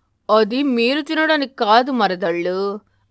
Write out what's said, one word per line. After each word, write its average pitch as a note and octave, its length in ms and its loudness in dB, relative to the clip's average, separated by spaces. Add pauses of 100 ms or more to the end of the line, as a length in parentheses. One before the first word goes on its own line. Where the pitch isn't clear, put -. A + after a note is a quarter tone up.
(300)
"అది G#3+ 320 2
మీరు C4 380 0
తినడానికి D#4 540 -2
కాదు A#3+ 360 2
మరదళ్ళు" F#3 880 -2 (300)